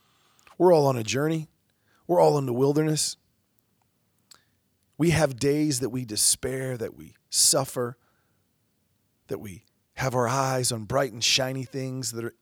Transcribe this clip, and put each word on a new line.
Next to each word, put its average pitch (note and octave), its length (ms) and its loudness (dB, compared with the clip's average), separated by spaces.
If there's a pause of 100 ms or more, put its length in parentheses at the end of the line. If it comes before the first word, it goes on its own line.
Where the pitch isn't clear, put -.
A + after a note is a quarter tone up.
(580)
We're F3 160 8
all D3 120 6
on C3 100 2
a A#2 80 -4
journey. D3+ 440 -2 (580)
We're - 140 4
all D#3 160 6
in C#3 100 -2
the B2 60 -2
wilderness. D3 640 0 (1800)
We E3+ 120 2
have D3 280 2
days C#3+ 420 0
that B2 100 -4
we B2+ 140 -6
despair, B2+ 720 -2
that G#2+ 200 -8
we D#2 180 -20 (160)
suffer, C3 680 0 (1300)
that A#2 100 -8
we G2 260 -16 (300)
have C3 200 -6
our B2 140 0
eyes C3 440 -2
on A2 120 -8
bright B2 280 -2
and A2+ 100 -8
shiny C3 420 -2
things C3 480 -8
that A2+ 120 -8
are A#2 180 -10